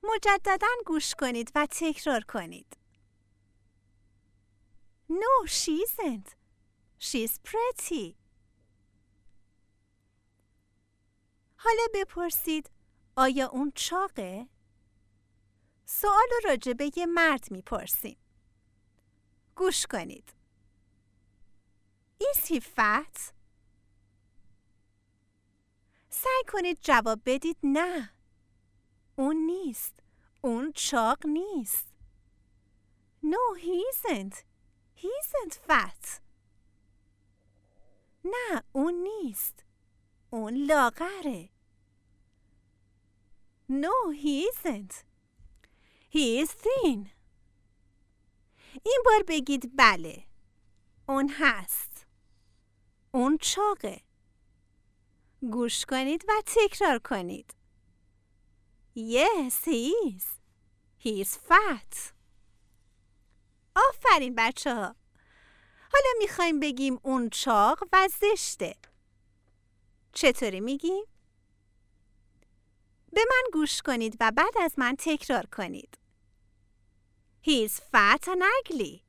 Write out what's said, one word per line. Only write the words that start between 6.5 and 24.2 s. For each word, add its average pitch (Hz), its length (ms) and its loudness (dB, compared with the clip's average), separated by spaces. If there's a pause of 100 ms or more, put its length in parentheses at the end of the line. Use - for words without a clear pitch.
She's - 440 -4
pretty. 381 720 -4 (3500)
حالا 453 280 2 (100)
بپرسید، 349 760 -4 (460)
«آیا 262 320 2
اون 277 280 -4
چاقه؟» 247 720 -6 (1400)
سوال 415 460 4
رو 453 180 0
راجع 254 240 0
به 285 220 -4
یه 349 100 -2
مرد 330 460 2
می‌پرسیم. - 680 -6 (1400)
گوش - 320 0
کنید. - 460 -10 (1900)
Is 571 160 0
he 311 220 -2
fat? 220 760 -2 (2750)